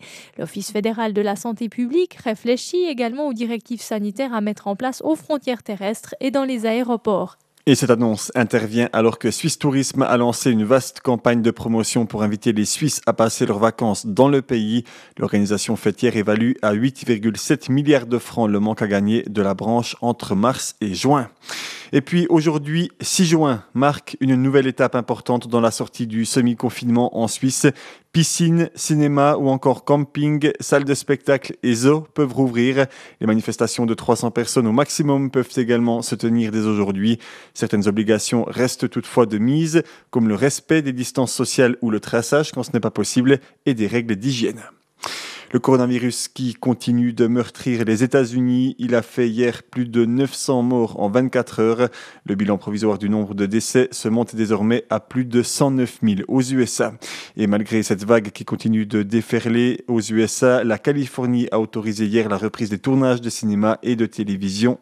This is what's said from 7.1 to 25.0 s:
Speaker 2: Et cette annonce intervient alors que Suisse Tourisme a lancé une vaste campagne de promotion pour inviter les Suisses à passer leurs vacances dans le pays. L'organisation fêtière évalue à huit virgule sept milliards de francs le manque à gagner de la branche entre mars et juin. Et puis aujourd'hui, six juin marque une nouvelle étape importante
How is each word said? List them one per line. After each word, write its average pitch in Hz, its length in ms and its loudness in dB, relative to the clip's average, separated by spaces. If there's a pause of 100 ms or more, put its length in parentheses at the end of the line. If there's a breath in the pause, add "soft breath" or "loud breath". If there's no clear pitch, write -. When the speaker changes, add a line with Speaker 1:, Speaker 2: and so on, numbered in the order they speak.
Speaker 2:
Et 139 100 6
cette 123 140 2
annonce 113 460 2
intervient 117 580 0
alors 113 260 2
que 117 120 0
Suisse - 280 -4
Tourisme 135 440 0
a 123 160 2
lancé 120 320 0
une 110 140 2
vaste 127 360 0
campagne 120 400 2
de 113 100 2
promotion 113 540 0
pour 107 180 -4
inviter 107 300 0
les 104 140 0
Suisses - 400 -2
à - 80 4
passer 113 320 2
leurs 104 120 0
vacances 110 480 0
dans 117 220 4
le 139 140 4
pays. 117 420 -2 (320 loud breath)
L'organisation 104 600 0
fêtière 110 400 0
évalue 110 440 2
à 104 140 2
huit 123 320 -2
virgule 107 320 0
sept - 320 -2
milliards 139 360 2
de 120 120 0
francs 110 320 -2
le 101 100 2
manque 107 220 -2
à 110 40 0
gagner 101 360 2
de 104 180 -4
la 98 140 2
branche 113 480 -2
entre 117 320 -2
mars 117 480 0
et 101 100 -2
juin. 123 360 0 (600 loud breath)
Et 143 120 2
puis 175 260 0
aujourd'hui, 156 600 0 (100)
six 185 240 0
juin 156 480 2
marque 139 480 0
une 131 140 2
nouvelle 135 320 4
étape 127 280 0
importante 120 540 -2